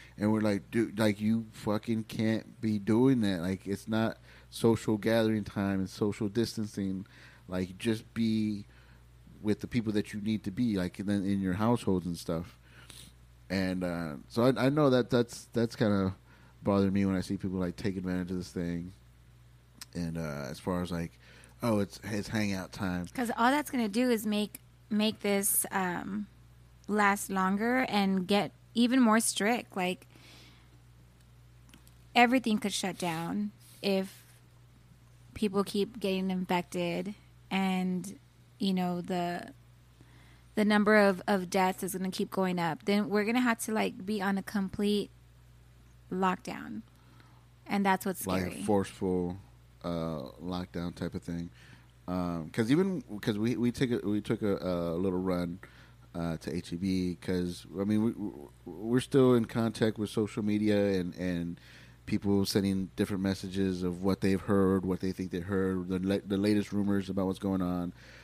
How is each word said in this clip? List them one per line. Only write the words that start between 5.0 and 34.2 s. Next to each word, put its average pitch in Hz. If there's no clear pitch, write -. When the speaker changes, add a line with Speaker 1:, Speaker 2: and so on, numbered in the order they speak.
Speaker 1:
time 98
and 95
social 104
distancing. 101
Like, 92
just 113
be 110
with 101
the -
people 110
that 101
you 107
need 107
to 101
be, 113
like, 90
in, 98
in 98
your 92
households 104
and 85
stuff." 85
And, 92
uh, 85
so 117
I, 127
I -
know 147
that 123
that's, -
that's 117
kinda 98
bothering 98
me 98
when 95
I 92
see 101
people, 92
like, 87
take 95
advantage 90
of 92
this 87
thing. 87
And, 82
uh, 73
as -
far 90
as, 87
like, 85
"Oh, 110
it's, -
it's 101
hangout 101
time." 90
Speaker 2:
'Cause 240
all 233
that's 294
gonna 233
do 247
is 220
make, 208
make 214
this, 196
um, 196
last 202
longer 196
and 190
get 202
even 240
more 220
strict. 226
Like, 180
everything 240
could 196
shut 180
down 175
if 190